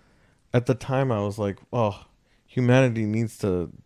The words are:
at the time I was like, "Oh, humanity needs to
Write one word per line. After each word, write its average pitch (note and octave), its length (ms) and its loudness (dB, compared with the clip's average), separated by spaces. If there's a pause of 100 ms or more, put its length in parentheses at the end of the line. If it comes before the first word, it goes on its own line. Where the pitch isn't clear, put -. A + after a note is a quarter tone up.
(520)
at A#2+ 140 0
the C3 80 2
time C3 380 -2
I G#2+ 80 0
was G2+ 180 -4
like, G2+ 200 -2 (140)
"Oh, A2 320 -2 (440)
humanity B2 580 2
needs A2 320 -2
to F2+ 320 -2 (160)